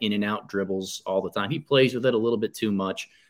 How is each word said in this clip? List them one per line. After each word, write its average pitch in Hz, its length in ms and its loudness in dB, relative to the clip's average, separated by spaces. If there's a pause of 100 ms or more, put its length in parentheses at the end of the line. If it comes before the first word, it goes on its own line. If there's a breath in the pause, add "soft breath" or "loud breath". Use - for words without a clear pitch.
in 107 100 0
and 104 140 -2
out 104 240 -4
dribbles 95 560 -4
all 95 160 0
the 107 100 -4
time. 101 180 -2
He 156 100 -2
plays 135 340 4
with 123 120 -2
it 127 80 4
a 117 40 4
little 113 200 2
bit 107 160 -2
too 107 200 -2
much, 95 340 -2 (220 soft breath)